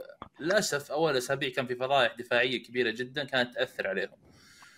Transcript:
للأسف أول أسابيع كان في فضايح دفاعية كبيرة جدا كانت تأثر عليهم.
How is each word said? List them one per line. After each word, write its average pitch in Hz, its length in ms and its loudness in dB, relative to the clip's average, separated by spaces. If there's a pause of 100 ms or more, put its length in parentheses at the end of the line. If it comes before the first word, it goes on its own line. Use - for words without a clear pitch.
(400)
للأسف 156 520 0
أول 151 240 2
أسابيع 135 320 -2
كان 127 180 -2
في 123 80 -4
فضايح 131 440 2
دفاعية 120 440 2
كبيرة 117 280 0
جدا 127 340 -6
كانت 127 300 0
تأثر 104 340 -4
عليهم. 95 220 -2 (680)